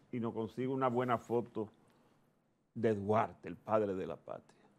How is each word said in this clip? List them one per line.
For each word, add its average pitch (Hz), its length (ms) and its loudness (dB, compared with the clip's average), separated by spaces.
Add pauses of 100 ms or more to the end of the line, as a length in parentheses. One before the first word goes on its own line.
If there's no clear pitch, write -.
(120)
y 127 80 -4
nos 113 120 -2
consiga 113 380 -4
una 131 200 2
buena 123 280 2
foto 110 540 -2 (1040)
de 110 180 2
Duarte, 104 540 0
el 87 80 -10
padre 104 400 0
de 92 100 -2
la 80 100 -6
patria. - 460 -14 (180)